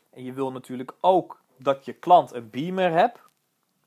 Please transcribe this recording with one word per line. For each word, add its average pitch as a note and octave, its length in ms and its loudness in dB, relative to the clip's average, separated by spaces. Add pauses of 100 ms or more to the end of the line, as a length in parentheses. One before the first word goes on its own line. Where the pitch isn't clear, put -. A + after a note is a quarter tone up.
(100)
En B2+ 140 -18
je B2+ 80 -10
wil C3 200 -6
natuurlijk B2+ 480 -12
ook F3+ 400 0 (180)
dat C#3 260 -2
je A#2 80 -10
klant E3+ 400 4
een A#2 180 -14
beamer F3+ 400 -2
heb-, F#3 380 0 (580)